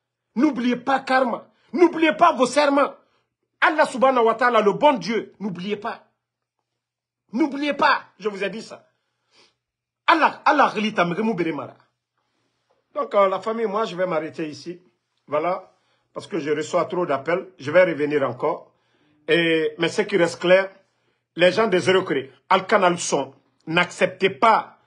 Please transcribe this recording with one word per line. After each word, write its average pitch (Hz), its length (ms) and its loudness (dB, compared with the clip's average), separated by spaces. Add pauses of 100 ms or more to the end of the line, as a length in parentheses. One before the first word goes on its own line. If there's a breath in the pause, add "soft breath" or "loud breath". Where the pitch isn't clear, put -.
(340)
N'oubliez 247 420 0
pas 262 240 -2
karma. 262 460 -2 (260)
N'oubliez 320 400 4
pas 330 200 4
vos 247 140 0
serments. 285 480 2 (680)
Allah 302 260 2
subhanahu 262 400 2
wa 226 80 2
ta'ala, 240 260 2
le 202 120 2
bon 269 220 4
Dieu, 202 440 -6
n'oubliez 196 380 -8
pas. - 280 -12 (1300)
N'oubliez 285 420 -2
pas, 285 280 2 (160)
je 185 100 -6
vous 196 140 -8
ai 196 80 -4
dit 214 100 -12
ça. - 280 -20 (1160 soft breath)
Allah, 302 380 2
Allah, 277 220 4
relita, 208 380 -2
me 175 100 -4
remou 220 200 -2
bere 170 180 -4
mara. 131 240 -12 (1160)
Donc, - 220 -6
euh, 196 140 4
la 190 100 -2
famille, 226 280 -4
moi, 208 180 -2
je 175 100 -10
vais 180 100 -4
m'arrêter 160 440 -6
ici. 170 340 -16 (460)
Voilà, 170 440 -4 (400)
parce - 140 -16
que - 140 -8
je 147 100 -6
reçois 156 360 -2
trop 175 200 -4
d'appels. 165 420 -4 (100)
Je 143 120 -10
vais 180 140 6
revenir 147 440 -2
encore. 147 440 -6 (560)
Et, 160 500 0
mais 170 100 -2
ce - 140 -4
qui 202 140 -4
reste 165 240 0
clair, 185 280 4 (680)
les 175 160 4
gens 220 160 0
des 180 200 0
Eurocré, 180 440 0 (180)
Al 190 160 2
Canal 185 320 2
sont, 139 340 -4 (360)
n'acceptez 180 600 0
pas. 196 480 0 (100)